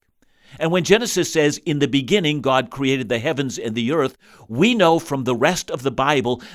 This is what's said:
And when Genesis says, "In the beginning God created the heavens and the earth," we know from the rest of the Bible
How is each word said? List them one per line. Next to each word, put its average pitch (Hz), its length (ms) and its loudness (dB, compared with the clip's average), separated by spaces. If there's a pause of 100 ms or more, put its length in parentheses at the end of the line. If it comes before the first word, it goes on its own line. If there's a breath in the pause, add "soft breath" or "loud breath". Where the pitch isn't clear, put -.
(580 soft breath)
And 165 140 -2
when 180 100 2
Genesis 190 500 0
says, 147 260 2
"In 147 200 -4
the 139 80 0
beginning 147 540 0
God 131 280 0
created 131 400 -2
the 117 120 -2
heavens 139 400 -4
and 113 160 -6
the 120 160 -2
earth," 143 240 0 (320 loud breath)
we 160 260 2
know 165 240 4
from 143 240 -4
the 123 140 0
rest 156 340 0
of 127 140 -8
the 135 80 0
Bible 127 500 0 (120)